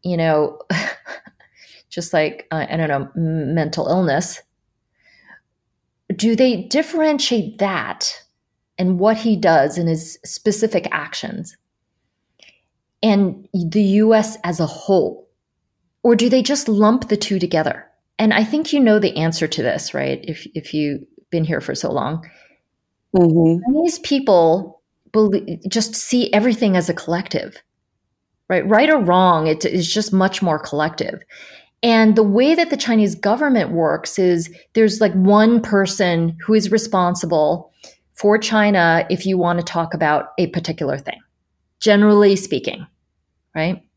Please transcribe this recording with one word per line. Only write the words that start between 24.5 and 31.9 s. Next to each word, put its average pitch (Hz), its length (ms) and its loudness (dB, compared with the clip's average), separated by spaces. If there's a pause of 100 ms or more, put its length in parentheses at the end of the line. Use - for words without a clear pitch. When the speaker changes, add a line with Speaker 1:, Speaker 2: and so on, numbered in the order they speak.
Speaker 1:
belie-, 208 460 0 (100)
just 220 260 -4
see - 380 -2
everything 214 440 2
as 175 120 0
a 170 60 -2
collective, - 680 -8 (880)
right? 185 180 0
Right 220 220 4
or 302 100 4
wrong, 175 500 4
it 156 160 -2
is 170 280 -2
just 208 200 -2
much 190 280 0
more 165 180 0
collective. - 640 -6 (640)
And 226 340 6